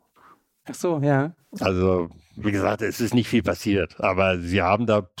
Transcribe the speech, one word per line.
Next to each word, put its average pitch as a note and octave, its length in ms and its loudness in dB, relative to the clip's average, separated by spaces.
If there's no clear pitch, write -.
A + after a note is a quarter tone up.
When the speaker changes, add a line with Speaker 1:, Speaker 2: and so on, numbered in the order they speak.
Speaker 1:
Ach C3+ 80 -14
so, E3+ 280 -2
ja. C#3+ 320 2
Speaker 2:
Also, F#2 480 2
wie G#2+ 160 -4
gesagt, G2+ 320 0
es G2+ 180 -4
ist A2+ 140 -2
nicht A#2+ 140 2
viel A#2 160 0
passiert, G2 560 -2
aber F#2+ 400 2
sie F2 200 0
haben G2+ 260 2
da G#2 220 2